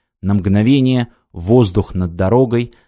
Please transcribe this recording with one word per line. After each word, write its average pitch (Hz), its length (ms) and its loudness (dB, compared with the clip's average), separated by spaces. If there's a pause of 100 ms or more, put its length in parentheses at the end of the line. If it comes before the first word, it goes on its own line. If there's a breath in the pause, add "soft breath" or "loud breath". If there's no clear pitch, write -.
(220)
На 98 140 -2
мгновение 120 720 0 (240 soft breath)
воздух 98 640 0
над 87 200 -4
дорогой 120 580 -2 (140 soft breath)